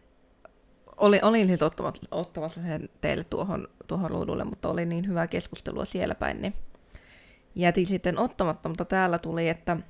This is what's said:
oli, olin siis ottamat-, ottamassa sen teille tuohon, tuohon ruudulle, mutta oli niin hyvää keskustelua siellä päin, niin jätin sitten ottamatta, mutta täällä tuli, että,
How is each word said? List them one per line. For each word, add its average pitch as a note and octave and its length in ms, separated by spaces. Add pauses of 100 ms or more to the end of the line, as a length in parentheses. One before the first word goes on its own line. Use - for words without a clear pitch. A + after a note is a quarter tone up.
(960)
oli, G3+ 260
olin A3 240
siis F3+ 160
ottamat-, - 480
ottamassa E3+ 520
sen D#3+ 260 (120)
teille D3+ 240
tuohon, - 440 (180)
tuohon F3 240
ruudulle, - 340
mutta - 240
oli F3 180
niin E3+ 220
hyvää E3+ 180
keskustelua - 580
siellä - 300
päin, - 280
niin G#3 120 (1000)
jätin F3 320
sitten F3+ 320
ottamatta, F3+ 500
mutta E3+ 160
täällä F3+ 340
tuli, E3 300
että, E3 280 (140)